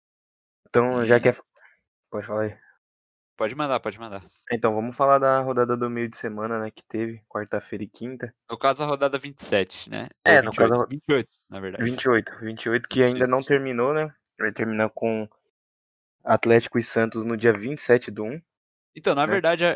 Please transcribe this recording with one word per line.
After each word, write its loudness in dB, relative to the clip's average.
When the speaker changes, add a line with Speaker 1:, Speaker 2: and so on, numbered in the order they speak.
Speaker 1:
então 2
a 0
gente -2
Speaker 2:
semana. 0
Então, 0
já 6
Speaker 1:
E 4
Speaker 2:
quer, 2
pode -8
falar -4
aí. -10
Speaker 1:
Pode -4
mandar, -2
pode -8
mandar. -14
Speaker 2:
Então, 0
vamos -6
falar 4
da 2
rodada 0
do -2
meio -4
de -18
semana, -6
né, -8
que -20
teve, -6
quarta-feira -6
e -10
quinta. -12
Speaker 1:
No -8
caso, 0
a -2
rodada 0
vinte -12
e -12
sete, -2
né? -10
Speaker 2:
É, 6
Speaker 1:
Ou 4
Speaker 2:
no -4
caso, 4
Speaker 1:
vinte -
e -
oito, -
Speaker 2:
a 2
ro-, -2
Speaker 1:
vinte -10
e 2
oito, 0
na -14
verdade. -8
Speaker 2:
vinte -4
e 0
oito, 0
vinte -10
e -2
oito, -2
que 4
ainda 6
Speaker 1:
Vinte -4
e 2
oito. 2
Speaker 2:
não 2
terminou, 0
né? -2
Vai 0
terminar 0
com -4
Atlético 4
e -2
Santos -2
no -4
dia 4
vinte -6
e -16
sete 2
do -8
um, -8
Speaker 1:
Então, 0
na 2
Speaker 2:
né? 0
Speaker 1:
verdade, 2
a, 4